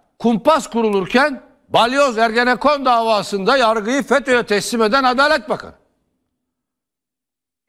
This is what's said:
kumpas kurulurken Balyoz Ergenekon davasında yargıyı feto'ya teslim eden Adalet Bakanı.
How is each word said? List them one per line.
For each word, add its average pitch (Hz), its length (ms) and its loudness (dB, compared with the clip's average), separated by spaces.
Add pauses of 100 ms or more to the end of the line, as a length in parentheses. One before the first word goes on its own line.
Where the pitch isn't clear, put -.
(200)
kumpas 240 500 0
kurulurken 226 720 0 (280)
Balyoz 247 480 2
Ergenekon 247 680 0
davasında 226 720 0
yargıyı 226 460 0
feto'ya 254 420 0
teslim 208 360 -2
eden 226 220 2
Adalet 269 460 0
Bakanı. 156 240 -8 (2000)